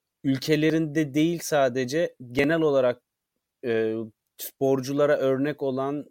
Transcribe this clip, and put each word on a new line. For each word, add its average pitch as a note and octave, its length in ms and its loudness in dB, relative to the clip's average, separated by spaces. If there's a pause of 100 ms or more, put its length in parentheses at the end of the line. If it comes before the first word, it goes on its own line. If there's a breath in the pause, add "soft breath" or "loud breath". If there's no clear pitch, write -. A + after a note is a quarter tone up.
(240)
ülkelerinde D3+ 920 0
değil D#3+ 280 0
sadece C3+ 720 0 (180)
genel C#3+ 280 2
olarak, C3+ 420 2 (640)
e, A2+ 300 0 (420)
sporculara C#3 800 0
örnek C3+ 460 0
olan C3+ 480 -4